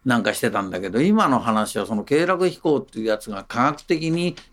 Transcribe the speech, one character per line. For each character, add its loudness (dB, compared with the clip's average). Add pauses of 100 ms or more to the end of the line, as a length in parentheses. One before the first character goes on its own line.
な 4
ん 0
か 2
し -6
て 0
た -2
ん -6
だ -6
け -6
ど、 0
今 4
の 2
話 0
は -2
そ -6
の -4
経 2
絡 2
飛 -12
行 2
っ -4
て -12
い -4
う -2
や 0
つ -12
が -8
科 0
学 0
的 -2
に -2 (200)